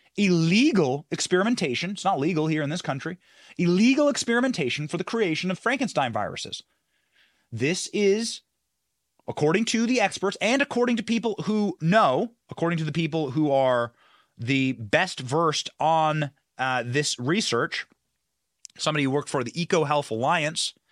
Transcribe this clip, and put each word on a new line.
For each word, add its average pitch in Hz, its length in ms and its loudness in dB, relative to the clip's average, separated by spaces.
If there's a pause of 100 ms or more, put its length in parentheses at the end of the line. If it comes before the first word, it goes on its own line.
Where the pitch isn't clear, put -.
(160)
illegal 180 920 2
experimentation. 180 800 -2
It's 202 140 -8
not 180 140 0
legal 156 280 0
here 156 160 0
in 143 80 -4
this 165 100 -6
country. 156 380 -6 (400)
Illegal 226 500 4
experimentation 233 800 0
for - 80 -4
the 175 80 -4
creation 185 460 -2
of 180 80 -4
Frankenstein 220 540 -2
viruses. - 500 -6 (920)
This 139 400 -2
is, 208 480 0 (880)
according 165 380 2
to 226 180 0
the 240 160 0
experts 190 400 -2
and 247 220 2
according 247 340 0
to 220 60 -4
people 226 320 -2 (100)
who 208 380 0
know, 180 500 2 (160)
according 170 300 -2
to 160 60 -4
the 151 80 -4
people 156 400 -2
who 151 180 2
are 127 420 2 (460)
the 131 340 2
best 131 480 -2
versed 147 480 0 (100)
on, 156 520 0 (280)
uh, 127 280 -2
this 143 320 -2
research, 135 680 -2 (920)
somebody 151 260 0
who 131 60 0
worked 143 180 -2
for 131 160 -2
the 117 80 -8
EcoHealth 151 580 0
Alliance. 151 640 -2 (180)